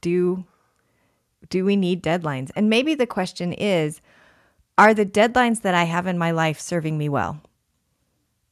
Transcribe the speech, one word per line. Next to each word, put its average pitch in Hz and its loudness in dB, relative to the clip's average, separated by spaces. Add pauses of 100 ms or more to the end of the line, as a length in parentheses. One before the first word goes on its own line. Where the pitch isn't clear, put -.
Do, 180 -2 (1040)
do 185 -2
we 202 2
need 180 0
deadlines? 156 -4
And 214 0
maybe 269 0
the 254 0
question 180 -6
is, 160 -2 (800)
are 214 8
the 208 2
deadlines 233 2
that 185 0
I 175 2
have 175 -2
in 180 -2
my 170 0
life 160 0
serving 156 -4
me 147 -2
well? 139 -4 (1120)